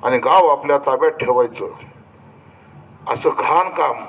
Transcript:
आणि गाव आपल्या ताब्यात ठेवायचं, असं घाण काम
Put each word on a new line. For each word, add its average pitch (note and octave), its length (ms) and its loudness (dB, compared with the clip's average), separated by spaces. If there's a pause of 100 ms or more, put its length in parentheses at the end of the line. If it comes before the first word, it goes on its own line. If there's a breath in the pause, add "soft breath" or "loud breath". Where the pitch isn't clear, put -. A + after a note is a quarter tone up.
आणि B2+ 140 0
गाव D#3+ 300 4
आपल्या C#3+ 300 2
ताब्यात C#3 340 0
ठेवायचं, A#2+ 560 -2 (1400 loud breath)
असं - 220 -2 (100)
घाण F3+ 300 0
काम D3+ 400 -4